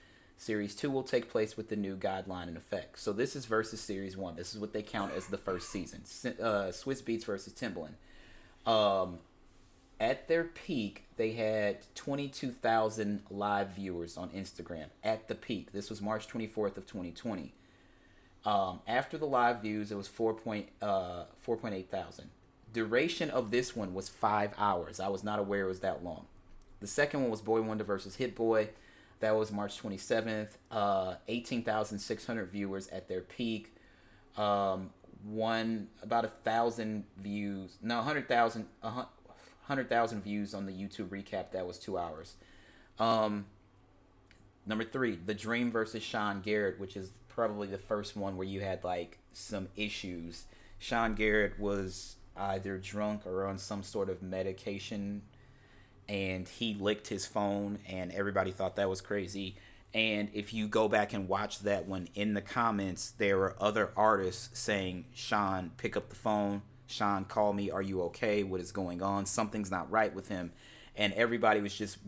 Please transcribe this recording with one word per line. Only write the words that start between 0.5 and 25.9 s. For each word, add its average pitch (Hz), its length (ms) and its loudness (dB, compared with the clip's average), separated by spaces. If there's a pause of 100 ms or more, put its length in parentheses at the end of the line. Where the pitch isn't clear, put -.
two 147 160 0
will 135 120 2
take 123 260 0
place 110 260 2
with 110 140 -6
the 107 60 -2
new 98 200 -2
guideline 92 540 -2
in 82 80 -8
effect. - 420 -8
So 104 140 0
this 127 220 0
is 131 100 -8
versus 110 340 2
Series 95 380 -4
one. 90 180 -6
This 87 180 -8
is 107 60 -8
what 104 140 -4
they 107 80 -2
count 104 340 -2
as 92 120 -6
the 98 100 -4
first 90 320 -4
season. 85 360 -6
Si-, - 360 -6
uh, 101 300 2
Swiss 135 300 -4
Beats 113 220 -2
versus 98 300 -4
Timbaland. 87 420 -6 (760)
Um, 98 500 6 (800)
at 123 280 0
their 165 160 4
peak, 127 640 -4 (120)
they 113 140 2
had 107 540 2 (100)
twenty-two 139 560 -4
thousand 110 800 2
live 101 400 0
viewers 90 480 -6
on 87 120 -6
Instagram. 87 580 -8 (160)
At 110 240 -2
the 104 80 -4
peak. - 360 -6
This 101 180 -6
was 101 120 -8
March 110 260 -2
twenty-fourth 107 500 -2
of 95 80 -10
twenty 90 260 -8
twenty. 92 420 -6 (920)
Um, 98 440 2
after 135 300 0
the 151 100 -2
live 120 340 4
views, 107 300 -2
it 104 40 -4
was 98 140 -6
four 113 240 2
point, 107 340 -6 (140)
uh, 92 440 0 (140)
four 117 160 0
point 110 200 -4
eight 95 140 -6
thousand. - 420 -6 (420)
Duration 127 560 2
of 110 220 0
this 123 240 2
one 98 180 -2
was 95 160 -4
five 104 480 2
hours. 90 420 2
I 95 80 -2
was 98 160 -2
not 104 160 0
aware 98 260 2
it 95 40 2
was 92 120 -4
that 85 220 0